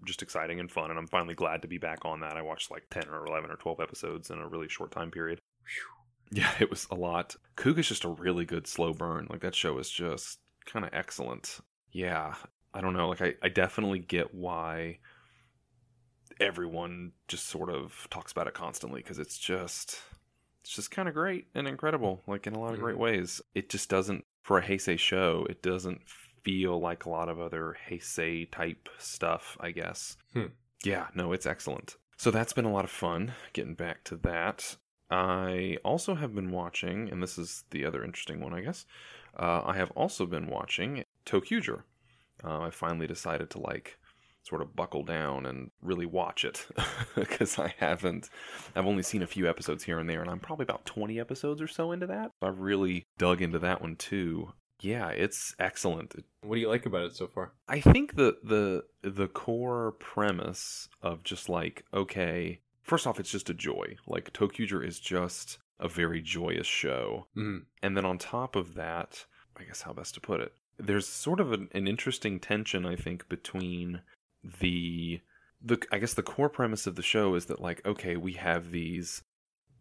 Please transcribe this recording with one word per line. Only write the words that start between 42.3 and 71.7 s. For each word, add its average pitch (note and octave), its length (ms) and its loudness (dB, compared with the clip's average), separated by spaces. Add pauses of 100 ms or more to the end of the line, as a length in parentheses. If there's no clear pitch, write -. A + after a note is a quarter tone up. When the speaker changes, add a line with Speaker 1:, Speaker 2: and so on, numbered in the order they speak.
Speaker 1:
Uh, D#2 180 -2
I E2 80 -2
finally E2 360 -2
decided D#2+ 440 -2
to, - 80 -10
like, - 400 -6 (440)
sort D#2 200 -2
of D2 140 -6
buckle E2+ 260 0
down D2+ 420 0
and C2 260 -6 (120)
really F2 240 0
watch F2 380 0
it - 220 -4 (100)
<laughs> - 380 -2 (120)
'cause - 320 0
I E2 200 0
haven't, F2 520 2 (440)
I've F#2+ 120 4
only G2 160 4
seen F#2+ 200 0
a E2+ 40 0
few F2+ 220 2
episodes - 360 0
here E2+ 140 0
and E2 100 -2
there, D#2+ 140 0
and F2 80 -4
I'm F2+ 100 -4
probably D3+ 220 -4
about - 240 -2
twenty G#2+ 340 -4
episodes D3 400 -4
or D#3 60 -4
so E3 260 -2
into F3+ 140 -4
that. G#3+ 240 -4 (100)
I've F#2+ 200 0
really F#2+ 440 4 (140)
dug F2+ 240 8
into E2+ 160 4
that F2 240 2
one E2 140 -4
too. E2+ 560 -2 (280)
Yeah, G#2 280 -2
it's - 500 0
excellent. F2+ 560 0 (280)
Speaker 2:
What G#2+ 120 -2
do A#2 60 2
you A2 80 2
like A#2+ 180 2
about F#2 160 0
it F2 140 -4
so F#2 100 -4
far? F#2 260 -6 (160)
Speaker 1:
I C#3+ 120 0
think C#4 340 12
the, C3 300 8
the, G#2 400 4 (180)
the G2 260 0
core A#2 640 -2
premise - 960 0 (140)
of E2+ 220 -2
just, F#2+ 240 -4
like, E2+ 440 0
okay, F2 680 0 (220)
first - 240 2
off, A2+ 120 0
it's F#2+ 140 -6
just F#2+ 180 -2
a E2+ 40 -2
joy. G1+ 420 -4 (100)
Like, - 260 -4
ToQger G2 540 0
is F2 140 -6
just - 580 -2 (220)
a F2 80 0
very E2+ 340 2
joyous E2 460 0
show. B1+ 580 0 (100)
Speaker 2:
Mm-hmm. G#2 280 -4 (180)
Speaker 1:
And F#2+ 140 2
then G2 80 4
on F#2 140 2
top B2 360 -2
of F2 220 0
that, E2 500 -6 (300)
I F#2+ 80 -14
guess - 180 -10
how - 100 -8
best - 220 -10
to - 60 -14
put F#2+ 200 0
it, - 140 -6 (240)
there's G2+ 300 2
sort F3+ 320 0
of D3 120 2
an, G2 200 0